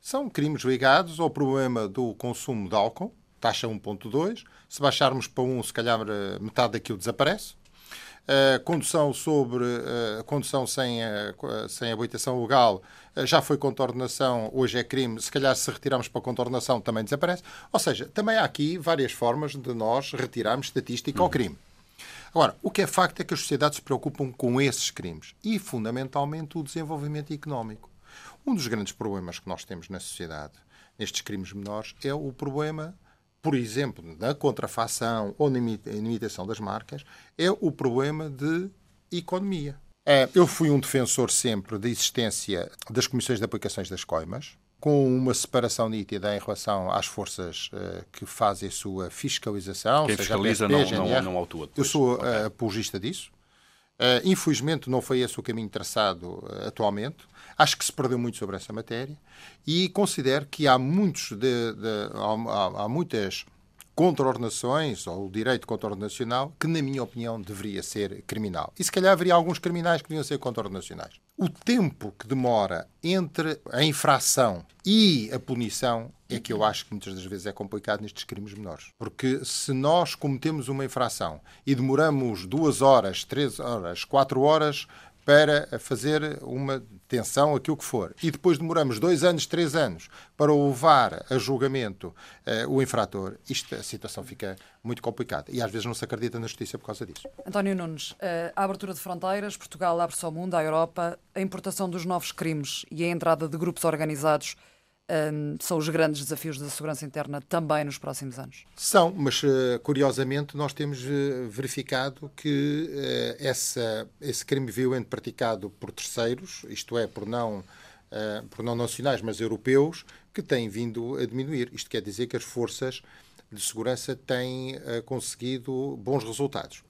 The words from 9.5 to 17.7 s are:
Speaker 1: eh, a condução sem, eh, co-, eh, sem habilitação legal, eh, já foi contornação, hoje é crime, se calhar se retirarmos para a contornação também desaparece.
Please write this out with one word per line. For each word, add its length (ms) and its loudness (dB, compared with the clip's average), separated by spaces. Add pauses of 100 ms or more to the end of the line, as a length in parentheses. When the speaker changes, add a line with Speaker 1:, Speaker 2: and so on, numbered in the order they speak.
Speaker 1:
eh, 580 -2
a 20 -12
condução 420 -2
sem, 380 -2
eh, 340 -4
co-, 100 -8
eh, 200 -6
sem 240 -4
habilitação 500 -2
legal, 400 6 (340)
eh, 120 -2
já 120 8
foi 160 2
contornação, 960 0
hoje 280 2
é 40 0
crime, 380 -2
se 80 -8
calhar 260 2
se 140 -2
retirarmos 380 -2
para 140 -6
a 20 -16
contornação 580 0
também 220 -2
desaparece. 400 -2 (280)